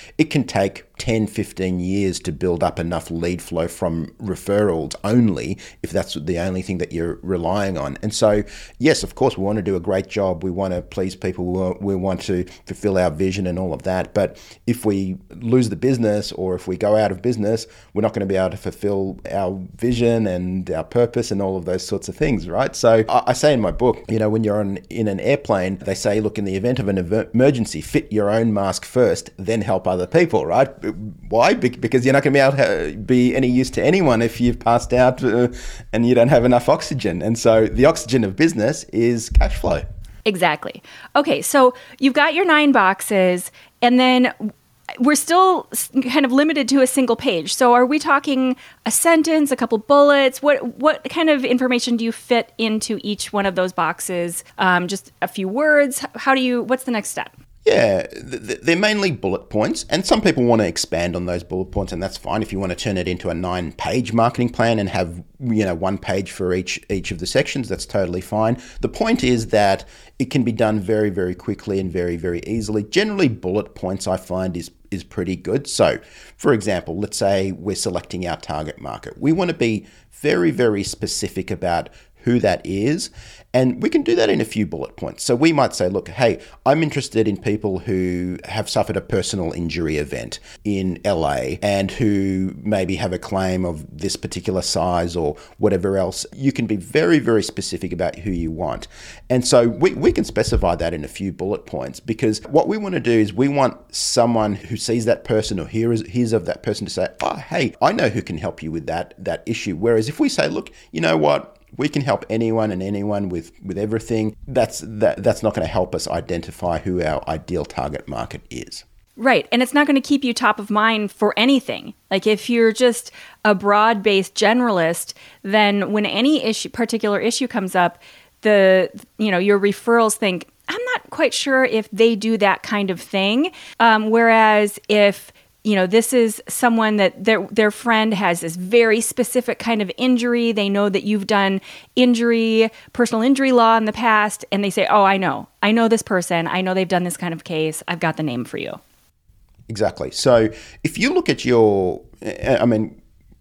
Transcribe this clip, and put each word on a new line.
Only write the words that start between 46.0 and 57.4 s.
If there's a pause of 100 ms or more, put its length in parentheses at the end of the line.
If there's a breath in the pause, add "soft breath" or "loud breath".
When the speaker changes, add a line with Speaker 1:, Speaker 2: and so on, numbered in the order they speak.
Speaker 2:
kind
of
limited
to
a
single
page.
So
are
we
talking (300 loud breath)
a
sentence,
a
couple
bullets?
What,
what
kind
of
information
do
you
fit
into
each
one
of
those
boxes? (140 soft breath)
Um,
just (100)
a
few
words?
H-,
how
do
you,
what's
the
next
step? (320)